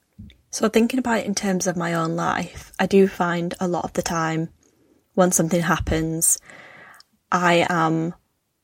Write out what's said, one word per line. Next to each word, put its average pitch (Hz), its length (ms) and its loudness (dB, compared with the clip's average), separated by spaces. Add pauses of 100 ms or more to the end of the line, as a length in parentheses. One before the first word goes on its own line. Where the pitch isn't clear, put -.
(560)
So 220 140 0
thinking 233 300 2
about 233 180 0
it - 80 -4
in 202 100 -4
terms 185 320 -2
of 175 80 0
my 170 200 -4
own 165 200 -2
life, - 640 -4
I 190 60 2
do 196 240 6
find 175 500 -2
a 185 80 -2
lot 175 160 -2
of - 80 -8
the 175 100 -2
time 160 460 -2 (640)
when 185 200 4
something 170 260 0
happens, 160 800 0 (920)
I 175 400 2
am 165 440 0 (500)